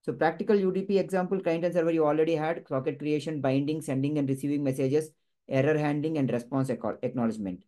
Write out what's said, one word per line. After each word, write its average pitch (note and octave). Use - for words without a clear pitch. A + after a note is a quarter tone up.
So D#3
practical E3
U F#3+
D F#3+
P G3
example, F3+
client E3+
and F3
server E3+
you D#3+
already D#3
had, D#3
socket C#3
creation, D3+
binding, C#3
sending C#3+
and C#3+
receiving C#3+
messages, C#3
error C#3+
handling D3+
and C3+
response C3
acknow-, A2
acknowledgement. A2